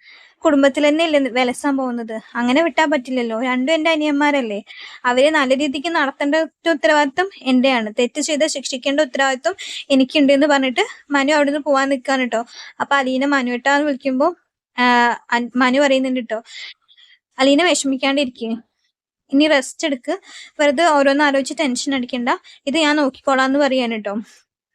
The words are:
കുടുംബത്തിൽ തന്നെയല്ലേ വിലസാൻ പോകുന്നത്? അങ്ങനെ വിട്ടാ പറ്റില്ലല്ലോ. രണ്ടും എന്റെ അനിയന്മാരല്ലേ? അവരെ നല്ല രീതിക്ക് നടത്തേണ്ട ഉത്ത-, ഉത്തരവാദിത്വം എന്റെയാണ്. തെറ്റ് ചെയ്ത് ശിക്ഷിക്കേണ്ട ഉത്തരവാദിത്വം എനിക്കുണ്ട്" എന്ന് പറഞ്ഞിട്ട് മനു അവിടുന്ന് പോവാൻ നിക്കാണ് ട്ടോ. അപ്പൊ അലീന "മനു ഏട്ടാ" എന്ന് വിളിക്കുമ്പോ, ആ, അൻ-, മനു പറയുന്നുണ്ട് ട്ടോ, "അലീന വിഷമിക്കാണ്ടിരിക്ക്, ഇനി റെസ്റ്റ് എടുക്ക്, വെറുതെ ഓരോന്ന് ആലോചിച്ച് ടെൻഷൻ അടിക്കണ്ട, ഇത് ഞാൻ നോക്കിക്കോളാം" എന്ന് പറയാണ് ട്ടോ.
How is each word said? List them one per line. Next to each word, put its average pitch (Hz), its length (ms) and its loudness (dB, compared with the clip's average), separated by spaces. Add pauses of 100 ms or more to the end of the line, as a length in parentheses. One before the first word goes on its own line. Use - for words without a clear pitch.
(440)
കുടുംബത്തിൽ 285 400 2
തന്നെയല്ലേ 302 360 2 (100)
വിലസാൻ 254 480 -2
പോകുന്നത്? 240 380 -6 (200)
അങ്ങനെ 247 280 0
വിട്ടാ 320 220 0
പറ്റില്ലല്ലോ. 254 560 -2
രണ്ടും 254 320 0
എന്റെ 320 160 0
അനിയന്മാരല്ലേ? 285 720 0 (460)
അവരെ 254 240 2
നല്ല 277 260 0
രീതിക്ക് 285 340 -4
നടത്തേണ്ട 285 460 -2
ഉത്ത-, 320 360 -2
ഉത്തരവാദിത്വം 302 560 2 (140)
എന്റെയാണ്. 254 520 2
തെറ്റ് 247 280 -2
ചെയ്ത് 302 260 0
ശിക്ഷിക്കേണ്ട 277 540 -4
ഉത്തരവാദിത്വം 269 540 -2 (340)
എനിക്കുണ്ട്" 269 440 4
എന്ന് 277 140 4
പറഞ്ഞിട്ട് 277 380 0 (260)
മനു 285 220 2
അവിടുന്ന് 294 260 2
പോവാൻ 277 300 0
നിക്കാണ് 262 360 -2
ട്ടോ. 226 160 -2 (380)
അപ്പൊ - 160 0
അലീന 262 300 0
"മനു 269 260 0
ഏട്ടാ" 247 200 0
എന്ന് 285 160 2
വിളിക്കുമ്പോ, 269 400 -2 (500)
ആ, 247 80 2 (460)
അൻ-, 240 240 -2
മനു 254 260 2
പറയുന്നുണ്ട് 262 400 0
ട്ടോ, 220 180 -8 (1000)
"അലീന 277 260 4
വിഷമിക്കാണ്ടിരിക്ക്, 277 840 -2 (840)
ഇനി 285 160 4
റെസ്റ്റ് 294 380 -2
എടുക്ക്, 277 280 -4 (400)
വെറുതെ 294 340 2
ഓരോന്ന് 285 360 2
ആലോചിച്ച് 277 340 0
ടെൻഷൻ 277 380 -4
അടിക്കണ്ട, 247 340 -4 (360)
ഇത് 277 120 -2
ഞാൻ 294 180 2
നോക്കിക്കോളാം" 269 500 0
എന്ന് 269 140 0
പറയാണ് 254 380 0
ട്ടോ. 208 160 -8 (600)